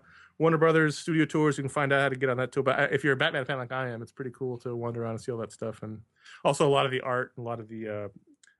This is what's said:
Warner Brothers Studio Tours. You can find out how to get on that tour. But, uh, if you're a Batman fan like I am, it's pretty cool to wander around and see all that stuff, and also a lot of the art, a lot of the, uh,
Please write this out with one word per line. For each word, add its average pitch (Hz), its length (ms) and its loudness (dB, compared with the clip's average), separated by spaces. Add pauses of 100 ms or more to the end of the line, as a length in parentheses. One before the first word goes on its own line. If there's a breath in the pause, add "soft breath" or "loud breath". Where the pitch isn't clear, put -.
(380 loud breath)
Warner 160 200 4
Brothers 160 400 4
Studio 160 260 2
Tours. 151 320 2
You 143 80 -4
can 131 60 -4
find 139 240 2
out 139 80 6
how 139 80 4
to 135 40 -4
get 131 140 0
on 120 80 0
that 127 160 -2
tour. 139 100 0
But, 131 160 2
uh, 143 140 2
if - 100 0
you're 143 120 4
a - 20 -4
Batman 147 300 0
fan 143 100 -4
like 123 160 -8
I 131 160 -4
am, 117 140 -8
it's 113 100 -16
pretty 127 220 -10
cool 123 240 -6
to 120 180 -8
wander 117 260 -6
around 113 100 -4
and 110 100 -8
see 127 100 -6
all 113 60 -6
that 107 120 -8
stuff, - 320 -10
and 110 200 -12 (420 loud breath)
also 151 220 4
a - 20 6
lot 139 160 4
of 127 80 -2
the 127 80 -2
art, 127 380 -4
a - 20 -10
lot 117 180 -6
of 107 120 -12
the, 110 180 -8
uh, 104 200 -6 (520 soft breath)